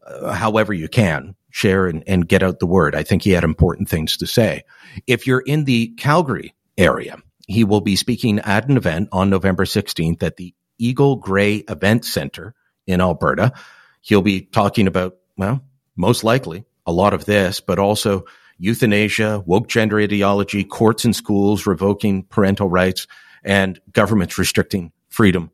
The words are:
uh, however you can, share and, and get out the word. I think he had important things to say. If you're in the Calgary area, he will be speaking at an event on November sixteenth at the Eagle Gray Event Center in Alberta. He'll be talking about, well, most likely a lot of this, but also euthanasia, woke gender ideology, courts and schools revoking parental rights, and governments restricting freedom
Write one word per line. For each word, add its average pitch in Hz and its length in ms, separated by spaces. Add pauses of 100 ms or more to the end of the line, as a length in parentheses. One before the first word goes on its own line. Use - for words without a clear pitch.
uh, 87 260
however 107 400
you 80 140
can, 85 480 (160)
share 95 340
and, 80 220
and 90 200
get 92 140
out 92 160
the - 80
word. 82 300
I 78 80
think 95 180
he - 80
had 87 140
important 82 440
things 78 300
to - 80
say. 92 380 (420)
If 123 220
you're 127 140
in 147 240
the 117 320
Calgary 135 580 (200)
area, - 460 (240)
he 110 180
will 101 180
be 101 140
speaking 107 440
at 107 280
an 139 80
event 90 360
on 95 180
November 95 360
sixteenth 85 580
at 82 140
the 90 180 (240)
Eagle 127 380
Gray 101 400 (120)
Event 104 360
Center 82 500 (320)
in 90 140
Alberta. 87 520 (480)
He'll 107 220
be 98 180
talking 101 460
about, 92 300 (200)
well, 110 260 (320)
most 101 280
likely 110 420 (220)
a 87 40
lot 95 220
of 82 120
this, 98 360
but 90 160
also 101 480 (320)
euthanasia, 107 880
woke 95 220
gender 107 320
ideology, 101 640
courts 113 420
and 113 100
schools 101 520
revoking 98 560
parental 98 440
rights, 92 380 (380)
and 95 360 (140)
governments 101 460
restricting 90 520 (180)
freedom 90 440